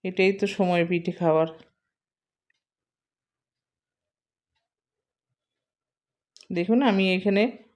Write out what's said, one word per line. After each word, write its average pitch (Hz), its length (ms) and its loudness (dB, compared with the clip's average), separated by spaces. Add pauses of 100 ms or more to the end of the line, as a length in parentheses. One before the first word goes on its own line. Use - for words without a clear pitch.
এটাই 190 360 0
তো 202 60 0 (120)
সময় 175 320 2
পিঠে 175 300 -4
খাওয়ার। 160 300 2 (4000)
দেখুন, 185 340 0
আমি 196 200 2 (120)
এখানে 196 280 0 (320)